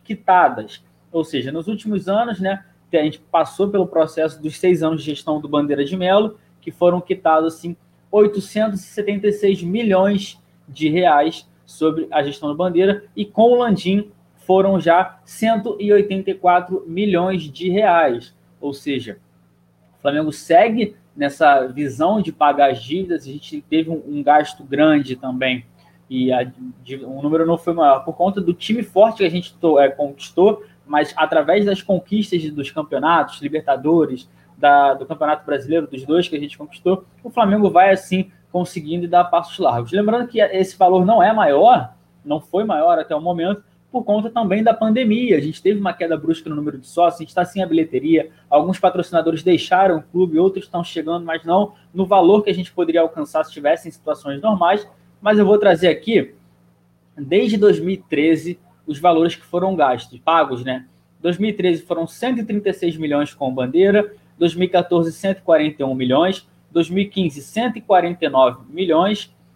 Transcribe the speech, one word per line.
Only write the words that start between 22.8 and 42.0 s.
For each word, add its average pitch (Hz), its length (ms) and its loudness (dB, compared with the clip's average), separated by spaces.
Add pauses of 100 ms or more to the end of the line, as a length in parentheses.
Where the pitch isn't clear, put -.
dívidas, 170 420 -6
a 135 80 -18
gente 147 380 -14
teve 160 200 -2
um, 160 160 -6
um 147 160 -8
gasto 147 440 0
grande 139 500 2
também, 127 500 -4 (440)
e 127 220 -2
a, 123 120 0 (400)
de, 135 140 -14
o 135 240 -14
número 156 240 0
não 170 120 0
foi 170 160 -4
maior, 151 300 4
por 165 100 -8
conta 196 280 -2
do 170 120 0
time 220 300 -4
forte 214 360 2
que 196 60 0
a 165 40 2
gente 175 280 -8
to-, 156 220 2
é, 139 100 6
conquistou, 151 760 -2 (220)
mas 151 300 -2
através 160 500 0
das 196 160 -2
conquistas 185 600 -4
de, 156 100 -8
dos 143 200 -10
campeonatos, 151 720 -2
Libertadores, 143 880 -2 (280)
da, 143 360 4
do 131 120 -10
Campeonato 151 400 -4
Brasileiro, 143 420 -4
dos - 180 -14
dois 170 220 0
que 160 80 -10
a 143 40 -6
gente 143 180 -12
conquistou, 180 480 -4 (180)
o 240 60 -14
Flamengo 208 400 2
vai, 180 220 6
assim, 190 400 -2 (200)
conseguindo 175 540 -6
e - 20 -6
dar 175 180 4
passos 170 320 -4
largos. 120 340 -2
Lembrando 214 360 0
que 226 120 -4
esse 190 380 0
valor 185 280 4
não 202 160 4
é 196 100 4
maior, 180 640 4 (320)